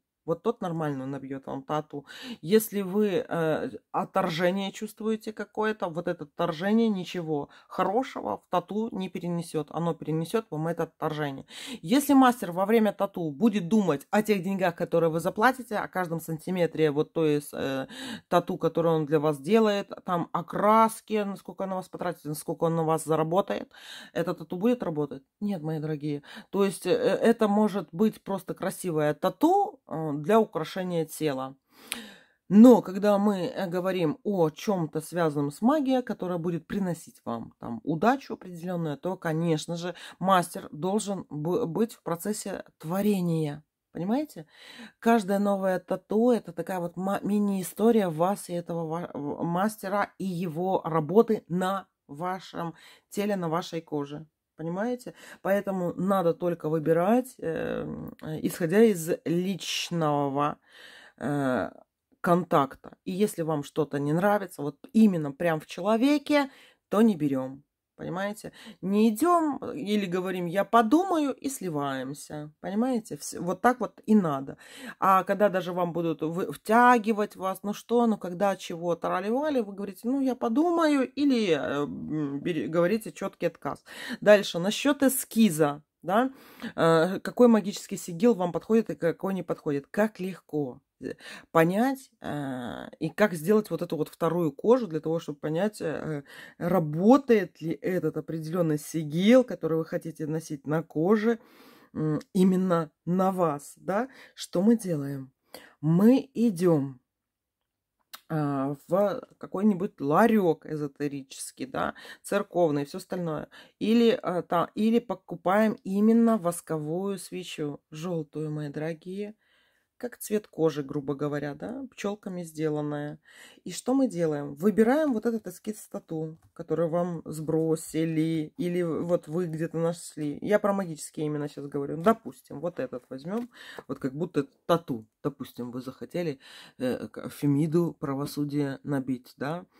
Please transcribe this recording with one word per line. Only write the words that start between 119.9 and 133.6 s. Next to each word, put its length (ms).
как 200
цвет 300
кожи, 360
грубо 300
говоря, 400
да, 380
пчелками 520
сделанная. 760
И 80
что 220
мы 140
делаем? 460
Выбираем 600
вот 120
этот 220
эскиз 400
тату, 500
который 340
вам 380
сбросили, 1300
или 240
вот 460
вы 180
где-то 320
нашли. 640
Я 180
про 120
магические 540
именно 220
щас 180
говорю. 320
Допустим, 640
вот 200
этот 300
возьмем, 400